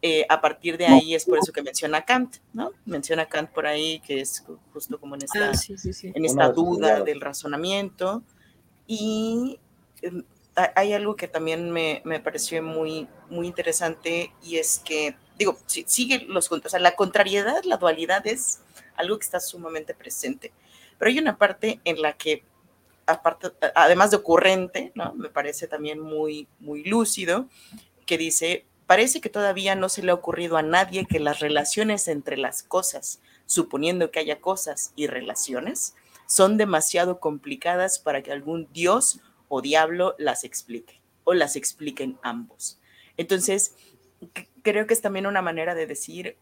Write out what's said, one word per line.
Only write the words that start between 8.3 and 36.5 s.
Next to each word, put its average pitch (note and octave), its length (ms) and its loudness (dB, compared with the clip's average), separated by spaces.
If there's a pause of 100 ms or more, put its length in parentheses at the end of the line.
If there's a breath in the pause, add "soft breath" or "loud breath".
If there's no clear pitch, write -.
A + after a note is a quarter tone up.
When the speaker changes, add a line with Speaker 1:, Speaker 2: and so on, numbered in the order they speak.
Speaker 1:
Y, A3 720 -2 (440)
em, F3 220 -8 (300)
ha-, F3+ 220 2
hay G3+ 180 4
algo G#3 220 -2
que F3 120 -8
también D#3+ 440 -2
me, D#3+ 320 -2
me D#3+ 160 -4
pareció D#3+ 420 -4
muy, D#3+ 460 -6 (220)
muy E3+ 160 -4
interesante, E3+ 880 -2 (100)
y E3+ 160 -4
es D#3+ 260 0
que, D3+ 320 -4 (220)
digo, G3 180 2 (100)
si-, - 220 -4
sigue B3 400 0
los F3+ 220 0
con-, E3 140 -4
o - 40 -10
sea, F#3 100 0
la F3 160 6
contrariedad, G3+ 680 0
la F#4 140 0
dualidad E3+ 480 0
es B3 340 -4 (360 loud breath)
algo F#3 220 -2
que - 60 -10
está F3+ 160 -4
sumamente D#3+ 540 -10
presente. - 580 -10 (460 soft breath)
Pero G#3+ 120 2
hay B3+ 80 0
una D#4 200 0
parte G#3 460 2
en D#3+ 180 -2
la D3+ 100 0
que, D3+ 320 -4 (600)
aparte, D#3+ 420 0 (140)
a-, D3+ 100 0 (120)
además F3+ 280 8
de G#3 60 4
ocurrente, F#3 760 2
¿no? F3+ 200 -6
Me - 160 -10
parece D3 380 -6
también D3+ 320 -8
muy, D#3 460 -6 (140)
muy D3 240 -12
lúcido, G#3 640 0 (580 loud breath)
que E3 120 0
dice, E3 480 -2 (200)
"Parece A3+ 340 6
que - 100 -6
todavía G3 440 0
no F#3+ 140 0
se F#3+ 140 -4
le F3+ 100 4
ha - 20 6
ocurrido E3+ 420 -2
a D#3 60 4
nadie F3+ 440 2
que E3 140 0
las D3 200 -2
relaciones E3 680 0
entre D3 280 -4
las C3+ 260 -6
cosas, - 580 -4 (260 soft breath)
suponiendo E3+ 640 0
que E3 80 -2
haya D3+ 200 -4
cosas - 560 -4
y D3 120 -2
relaciones, C#3+ 840 -6 (340 soft breath)
son G3 280 6